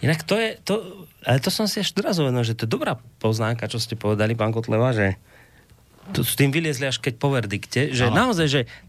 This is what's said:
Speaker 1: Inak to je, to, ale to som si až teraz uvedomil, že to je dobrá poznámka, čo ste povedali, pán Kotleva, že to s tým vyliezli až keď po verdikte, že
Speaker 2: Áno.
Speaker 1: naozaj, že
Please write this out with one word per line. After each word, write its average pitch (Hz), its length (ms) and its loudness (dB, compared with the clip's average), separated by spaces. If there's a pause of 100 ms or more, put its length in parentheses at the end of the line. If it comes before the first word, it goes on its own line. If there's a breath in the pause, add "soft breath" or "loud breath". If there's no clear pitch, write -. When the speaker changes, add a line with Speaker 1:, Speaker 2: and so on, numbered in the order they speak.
Speaker 1:
Inak 160 240 0
to - 80 0
je, 220 240 0
to, 190 480 -4 (160)
ale 127 160 2
to 185 160 0
som 214 160 0
si - 80 -4
až 196 160 -2
teraz 202 240 0
uvedomil, 127 240 2
že 113 160 0
to - 80 -2
je 110 60 -2
dobrá 240 260 -2 (240)
poznámka, 110 480 0
čo - 80 -6
ste - 160 -4
povedali, 107 400 0
pán 110 160 0
Kotleva, 113 400 2
že 101 320 0 (880 loud breath)
to - 160 -2
s - 80 -2
tým - 160 2
vyliezli 139 400 -2
až 120 80 -4
keď 123 160 -4
po 143 160 -2
verdikte, 120 640 -2
že 123 160 2
Speaker 2:
Áno. 123 160 2
Speaker 1:
naozaj, 170 220 2
že 135 140 2 (280 loud breath)